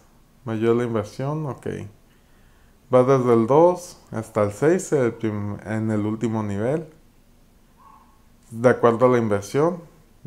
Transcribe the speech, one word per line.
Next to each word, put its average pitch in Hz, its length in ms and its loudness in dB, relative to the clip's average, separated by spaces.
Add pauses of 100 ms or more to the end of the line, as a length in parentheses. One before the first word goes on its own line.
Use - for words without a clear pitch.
(440)
mayor 113 320 0
la 120 80 0
inversión, 131 640 -6
ok. 117 220 -12 (1300)
Va 127 100 6
desde 127 300 4
el 113 140 4
dos 170 500 2 (140)
hasta 110 320 -4
el 101 80 0
seis, 170 400 0
el 123 220 0
prim-, 104 520 -6
en 110 240 -4
el 107 160 -2
último 110 380 -4
nivel. 117 460 -4 (1600)
De 113 180 -2
acuerdo 117 380 4
a 123 40 4
la 123 100 4
inversión. 117 580 -2 (500)